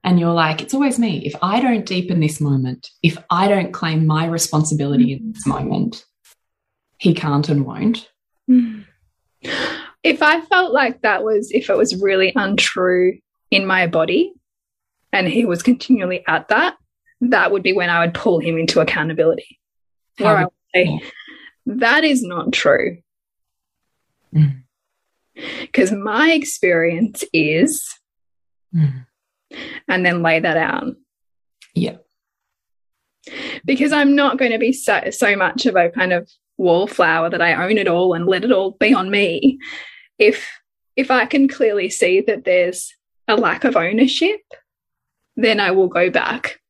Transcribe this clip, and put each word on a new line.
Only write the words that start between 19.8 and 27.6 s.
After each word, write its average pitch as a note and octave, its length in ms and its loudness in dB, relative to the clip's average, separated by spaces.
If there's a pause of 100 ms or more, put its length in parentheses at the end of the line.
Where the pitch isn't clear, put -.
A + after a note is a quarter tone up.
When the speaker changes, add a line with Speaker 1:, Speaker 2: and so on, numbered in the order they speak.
Speaker 1:
How G3+ 60 -2
Speaker 2:
Where G#3+ 120 4
I F3+ 80 2
Speaker 1:
would F3 80 -6
Speaker 2:
would - 0 - (220)
say, F3+ 100 4
Speaker 1:
Yeah. D#3 240 -4 (680)
Speaker 2:
"That C4 280 2
is C#4 200 2
not F3 280 -4
true." - 460 2 (1400)
Speaker 1:
Mm. C#3 280 2 (1080)
Speaker 2:
'Cause G3+ 200 2
my G#3+ 400 2
experience F3 1000 0
is, D#3+ 680 0 (760)